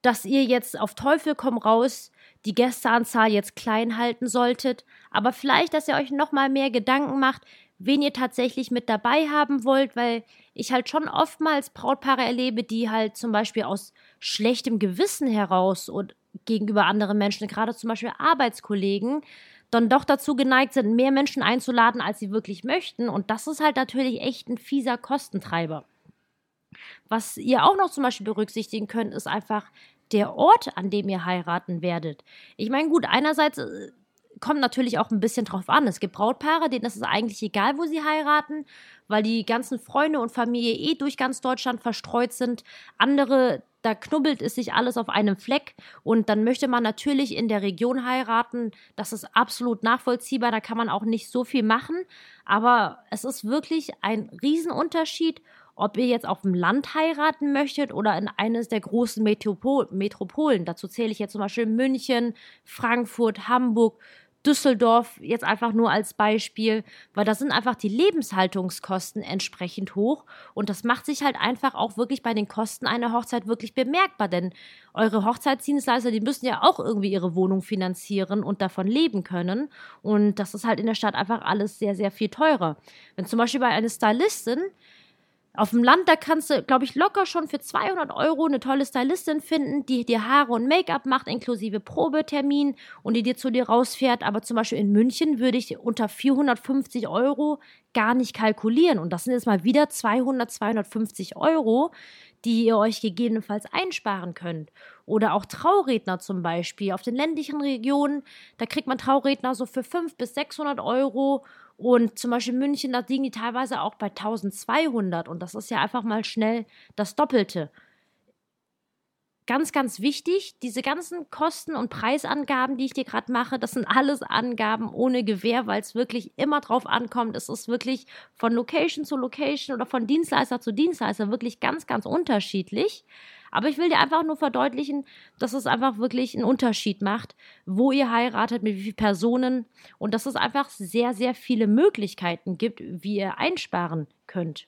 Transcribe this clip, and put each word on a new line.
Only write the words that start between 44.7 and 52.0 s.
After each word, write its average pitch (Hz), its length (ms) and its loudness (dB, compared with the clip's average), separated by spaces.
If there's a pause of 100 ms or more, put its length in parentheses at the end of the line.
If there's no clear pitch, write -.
alles 247 240 0
auf 226 100 -4
einem 202 300 2
Fleck - 360 -4 (280)
und 220 260 2
dann 214 160 2
möchte 254 240 0
man 240 140 2
natürlich 262 520 -2
in 226 140 -2
der 208 140 0
Region 233 420 -2
heiraten. 233 680 -2 (220)
Das 214 200 -8
ist 214 100 -10 (100)
absolut 240 480 0
nachvollziehbar, 247 680 0
da 220 100 -2
kann 226 160 -8
man 226 140 -2
auch 208 140 -2
nicht 226 260 -2
so 247 120 0
viel 240 200 0
machen. 233 340 0 (480)